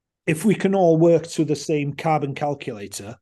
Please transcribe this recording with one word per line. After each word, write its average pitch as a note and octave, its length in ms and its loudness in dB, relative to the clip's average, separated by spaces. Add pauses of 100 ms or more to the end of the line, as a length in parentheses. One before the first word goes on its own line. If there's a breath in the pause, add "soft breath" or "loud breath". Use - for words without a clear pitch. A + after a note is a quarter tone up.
(260)
if D#3 200 -2
we G3+ 100 4
can F#3+ 200 0
all E3+ 220 4
work E3 300 4
to - 180 -2
the C#3+ 100 0
same C#3+ 380 -4
carbon C#3+ 400 -2
calculator A2 880 -8